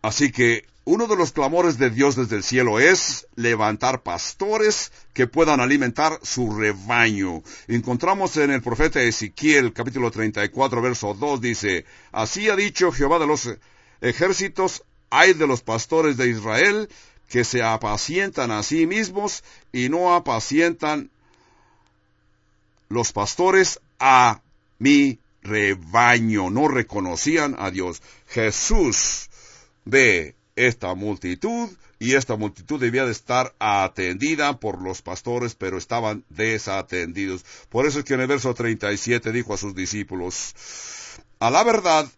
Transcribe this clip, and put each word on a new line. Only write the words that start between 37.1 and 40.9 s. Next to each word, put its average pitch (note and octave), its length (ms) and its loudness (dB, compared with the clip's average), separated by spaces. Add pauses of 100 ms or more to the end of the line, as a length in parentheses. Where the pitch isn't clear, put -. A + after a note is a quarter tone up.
Por C3 180 0
eso C#3+ 120 -2
es C#3 60 -8
que C#3 80 -2
en B2+ 80 0
el B2+ 60 -2
verso C3 260 0
treinta A2+ 380 -4
y G#2 60 -2
siete A#2 340 -2
dijo A2 220 -4
a F#2+ 40 -4
sus G2+ 160 -8
discípulos, F#2 800 -8 (840)